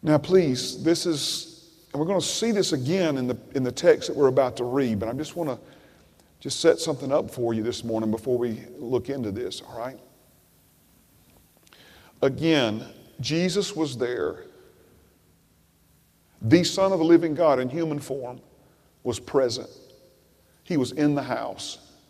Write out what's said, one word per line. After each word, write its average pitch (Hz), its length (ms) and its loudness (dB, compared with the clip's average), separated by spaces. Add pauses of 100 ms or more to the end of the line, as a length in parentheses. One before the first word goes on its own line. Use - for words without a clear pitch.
Now, 151 160 4
please, 151 640 2
this 165 240 2
is, - 640 -6 (200)
and 139 80 -6
we're 160 80 -2
gonna 185 140 0
see - 300 -2
this 202 200 2
again 151 460 0
in 127 100 -2
the, 123 100 -2 (160)
in 135 100 0
the 123 80 -2
text 165 360 4
that - 80 -4
we're 135 120 6
about 127 300 2
to 127 60 -2
read, 123 340 0
but 110 120 -4
I 120 40 -6
just 147 220 -8
wanna 151 240 -4 (800)
just - 220 -6
set - 180 6
something 139 320 -4
up 151 180 0
for 117 240 -2
you 110 100 -2
this 120 200 -4
morning 113 260 -2
before 120 280 -2
we 117 260 -4 (140)
look 120 320 -4
into 135 220 -4
this, 101 300 -8
all - 160 -16
right? 127 220 -10 (2250)
Again, 135 640 2 (340)
Jesus 175 560 -2
was 147 220 -2
there. 113 460 -4 (2000)
The 175 220 6
Son 190 300 0
of 180 60 0
the 160 60 2
living 170 280 6
God 147 260 4
in 127 100 -2
human 151 300 -4
form 127 400 -10 (640)
was 120 160 -4
present. 131 500 -2 (960)
He 175 140 -2
was 127 160 0
in 147 220 2
the 139 80 -2
house. - 540 -8 (320)